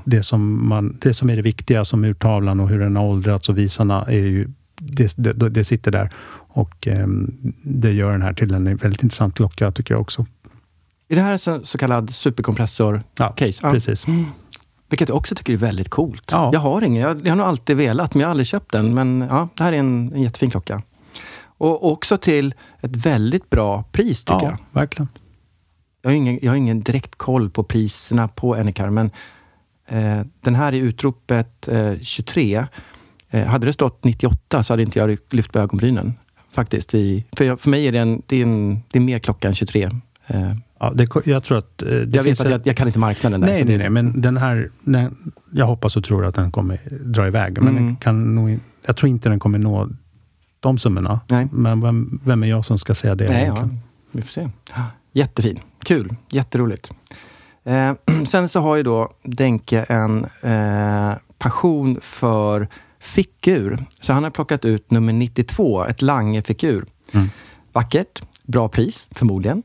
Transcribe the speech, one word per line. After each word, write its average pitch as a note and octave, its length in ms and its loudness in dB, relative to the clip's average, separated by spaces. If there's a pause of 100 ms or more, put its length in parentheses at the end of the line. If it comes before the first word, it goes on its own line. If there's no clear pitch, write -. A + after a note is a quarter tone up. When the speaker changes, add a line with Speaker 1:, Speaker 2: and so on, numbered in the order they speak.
Speaker 1:
det A2+ 180 4
som G#2+ 460 0
man, G#2+ 320 0
det B2+ 140 2
som B2 160 2
är A2+ 60 2
det A2 60 -2
viktiga A2 420 0
som G#2+ 200 0
urtavlan G2+ 560 2
och G2 80 2
hur G#2 100 2
den G2+ 180 0
har G#2 80 2
åldrats G2 440 0
och G2 100 2
visarna G2+ 460 0
är A#2+ 220 0
ju, F#2+ 220 0 (300)
det, C#3 380 0
det, A#2 320 0
det G#2+ 160 2
sitter - 260 0
där. G2 200 0 (380)
Och, - 380 -4
ehm, G2 480 0 (280)
det B2 300 0
gör G2+ 200 0
den F#2+ 100 0
här G2 100 -2
till G2 220 0
en F#2+ 100 0 (120)
väldigt G2+ 260 -2
intressant A2+ 320 0
klocka, G#2 380 0
tycker A#2 220 -2
jag A2 60 0
också. - 260 -4 (840)
Speaker 2:
Är D#3+ 80 2
det F3+ 60 4
här G3+ 140 2
så, E3 280 -4
så - 140 -8
kallad B2 360 0
superkompressor A2 880 0 (160)
Speaker 1:
Ja, A2+ 100 2
Speaker 2:
case? - 340 -2
Ja. D3 80 2
Speaker 1:
precis. A2+ 360 0
Speaker 2:
Mm. E3 180 0 (680)
Vilket D3 180 0
jag B2 100 -2
också C3+ 160 -4
tycker - 180 -4
är A2+ 40 2
väldigt F#2+ 320 -2
coolt. D3 440 -4
Speaker 1:
Ja. D#3 200 2
Speaker 2:
Jag D#3 80 4
har D3 220 2
ingen, A#2+ 200 2
jag, D3+ 240 -2
jag F3 60 2
har F3 40 2
nog G3+ 100 2
alltid D3 300 0
velat, C#3 380 0
men C#3+ 60 4
jag D3 80 2
har - 20 0
aldrig C#3 160 0
köpt - 260 -6
den. A2 220 2
Men B2+ 260 2 (100)
ja, D#3 260 0
det E3 60 -2
här E3+ 100 2
är D#3 40 0
en, B2+ 380 0
en C#3 80 0
jättefin A#2+ 280 0
klocka. G#2 320 -6 (760)
Och D#3+ 340 2
också G3 260 -2
till C#3+ 360 2 (260)
ett B2+ 160 -6
väldigt B2 540 0
bra G#2 420 0
pris, G3+ 320 -2
tycker - 100 2 (120)
Speaker 1:
Ja, D3 40 -2
Speaker 2:
jag. - 300 -6
Speaker 1:
verkligen. D3 280 -4 (960)
Speaker 2:
Jag B2+ 80 0
har C#3 40 4
ingen, B2+ 280 0
jag B2+ 80 2
har C3 60 2
ingen A2+ 260 0
direkt B2 320 -4
koll B2+ 360 -2
på - 140 -4
priserna A2+ 640 -2
på A#2+ 260 -2
Anycar, G2+ 360 -2
men, G#2+ 200 0 (760)
eh, G#2+ 320 -2 (200)
den B2 140 0
här C#3+ 180 2
i C3 60 0
utropet, A#2+ 880 -2
eh, G#2+ 320 0
tjugotre, A#2+ 680 -2 (600)
eh, A2 160 0
hade A#2 200 2
det D3 60 0
stått - 320 -2
nittioåtta B2 580 0
så A#2 100 0
hade A2+ 100 2
inte G#2+ 160 0
jag G#2+ 200 2 (120)
lyft A#2 220 0
på A#2 60 0
ögonbrynen, G#2 560 0 (360)
faktiskt. - 440 -4
I, G2 300 0 (120)
för C#3+ 80 4
jag, B2+ 160 0
för C#3+ 100 2
mig C#3+ 180 2
är B2 40 0
det A#2+ 60 2
en, A2+ 280 0
det C3+ 100 0
är B2+ 60 2
en, G#2+ 400 0 (100)
det B2+ 60 4
är B2 40 6
mer B2+ 160 0
klocka - 300 -2
än G2 60 2
tjugotre. G2 360 -2 (360)
Eh. G2 280 -2 (260)
Speaker 1:
Ja, A#2 140 0
det B2 120 4
ko-, D3 180 -2
jag C3+ 200 0
tror A#2+ 140 0
att, - 240 -10
eh, - 60 -6
det B2 80 0
Speaker 2:
Jag A#2 120 0
vet C3+ 160 2
Speaker 1:
finns C3+ 160 2
Speaker 2:
att C3 60 2
Speaker 1:
ett C3 60 2
Speaker 2:
jag, A#2 140 0
jag C3 100 2
kan B2+ 100 2
inte A#2 120 0
marknaden G#2+ 420 0
där, F3+ 80 4
Speaker 1:
Nej, G3 100 2
Speaker 2:
så C#3+ 60 2
Speaker 1:
nej, A2+ 140 2
Speaker 2:
det - 0 -
Speaker 1:
nej, G2 120 -2
men A#2+ 300 0
den B2+ 160 2
här, B2 320 0 (160)
den, B2+ 480 0 (200)
jag C#3 140 2
hoppas A#2 300 0
och G2+ 80 -2
tror F#2+ 220 0
att F#2+ 80 -2
den F2+ 180 0
kommer F#2+ 260 -2 (260)
dra A2 220 0
iväg, F#2+ 360 0
men C3 60 6
Speaker 2:
Mm. C3 180 2
Speaker 1:
den A#2+ 100 -2
kan A2+ 380 2
nog A2+ 160 2
in-, A2+ 100 -2 (260)
jag - 100 0
tror C#3+ 120 2
inte A#2+ 200 0
den G#2 100 2
kommer G#2 200 2
nå G#2 300 0 (720)
de C3 180 2
summorna. G2 500 0
Speaker 2:
Nej. B2 240 2
Speaker 1:
Men A2+ 280 2
vem, A#2 440 0
vem A#2+ 180 2
är A2 40 2
jag A2 180 0
som A2 140 0
ska - 160 -2
säga G2 200 0
det G2 140 0
Speaker 2:
Nej, A#2 140 2
Speaker 1:
egentligen? A#2 320 0
Speaker 2:
ja, A#2 60 -10 (320)
vi A#2+ 100 -6
får - 60 -12
se. - 200 -8 (640)
Jättefin. A2 460 0 (260)
Kul. A2+ 300 0 (160)
Jätteroligt. B2 640 -4 (720)
Eh, C3+ 280 2 (160)
<clears throat> D#3 180 2
sen F3+ 220 0
så F3+ 120 0
har D3+ 160 2
ju D3+ 60 0
då A2+ 300 0 (100)
Denke A#2+ 680 0
en, A2 360 2 (180)
eh, G#2 720 0 (240)
passion C3+ 640 0
för G#2 640 -2 (320)
fickur. E3+ 840 0 (160)
Så - 120 0
han C#3 120 2
har D#3 60 -4
plockat D3 340 -4
ut A2 260 0
nummer A2+ 220 2
nittiotvå, A#2 720 0
ett - 180 -4
Lange-fickur. A2 840 0 (280)
Speaker 1:
Mm. G2 160 4 (440)
Speaker 2:
Vackert. A#2+ 500 -2 (240)
Bra A#2 220 0
pris, - 420 -2
förmodligen. G#2+ 540 0